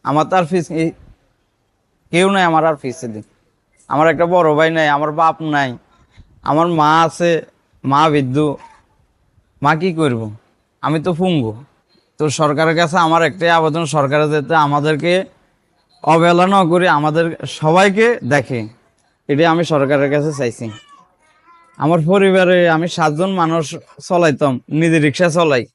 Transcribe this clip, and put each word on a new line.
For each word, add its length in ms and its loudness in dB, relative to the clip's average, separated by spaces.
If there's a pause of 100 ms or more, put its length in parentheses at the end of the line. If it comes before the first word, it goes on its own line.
আমার 220 0
তো 100 -2
আর 100 2
ফিস-, 280 -4
এই 180 -2 (1200)
কেউ 180 2
নাই 140 2
আমার 220 2
আর 100 0
ফিসে 320 -10
দি। 140 -12 (640)
আমার 200 -2
একটা 180 0
বড় 300 2
ভাই 160 2
নাই, 180 0
আমার 220 -2
বাপ 300 -2
নাই, 360 -4 (640)
আমার 260 0
মা 340 2
আছে, 440 -2 (400)
মা 240 2
বৃদ্ধ, 460 -2 (1080)
মা 120 2
কি 180 -4
করব? 380 -2 (500)
আমি 220 -2
তো 100 -2
পঙ্গু। 500 -2 (540)
তো 120 -2
সরকারের 460 0
কাছে 220 0
আমার 240 2
একটাই 280 0
আবেদন, 360 0
সরকারে 460 0
যাতে 240 -2
আমাদেরকে 680 0 (800)
অবহেলা 440 2
না 180 2
করে 240 0
আমাদের 460 0 (120)
সবাইকে 680 2 (120)
দেখে, 380 -2 (600)
এটাই 180 2
আমি 180 2
সরকারের 480 0
কাছে 220 -2
চাইছি। 360 -6 (1080)
আমার 280 2
পরিবারে 640 4
আমি 180 0
সাতজন 440 -2
মানুষ 440 -2 (320)
চলাইতাম, 520 0 (100)
নিজে 300 2
রিক্সা 300 2
চলাই। 460 0